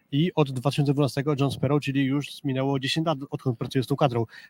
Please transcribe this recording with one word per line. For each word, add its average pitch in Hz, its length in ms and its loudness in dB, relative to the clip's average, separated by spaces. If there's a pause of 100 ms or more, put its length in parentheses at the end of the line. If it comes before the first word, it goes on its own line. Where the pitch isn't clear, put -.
(120)
i 156 220 2
od 139 180 2
dwa 127 180 -2
tysiące 143 220 2
dwunastego 139 460 0
John 135 120 2
Sparrow, 139 300 0
czyli 139 240 0
już 139 400 -2
minęło 139 340 0
dziesięć 139 280 -2
lat, 156 120 0 (120)
odkąd 131 280 -4
pracuje 131 260 -2
z - 20 -6
tą 139 100 0
kadrą, 117 300 2 (240)